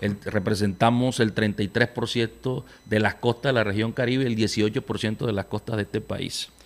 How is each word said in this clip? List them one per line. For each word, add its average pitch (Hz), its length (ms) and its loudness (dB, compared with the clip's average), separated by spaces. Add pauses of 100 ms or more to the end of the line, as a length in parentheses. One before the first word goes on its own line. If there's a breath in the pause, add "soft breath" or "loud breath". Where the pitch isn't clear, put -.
El, 98 240 -2
representamos 107 960 0
el 110 100 4
treinta 107 320 -2
y 98 60 -2
tres 117 180 2
por 113 220 2
ciento 120 560 -4 (220 soft breath)
de 107 120 2
las 107 160 2
costas 123 360 0
de - 20 2
la 113 100 4
región 107 300 0
Caribe 131 320 0
y - 20 0
el 117 80 0
dieciocho 107 460 2
por 104 180 -6
ciento 110 260 -2
de 117 60 0
las 98 140 -2
costas 113 320 -6
de 101 60 0
este 107 180 -4
país. - 480 -6 (160 soft breath)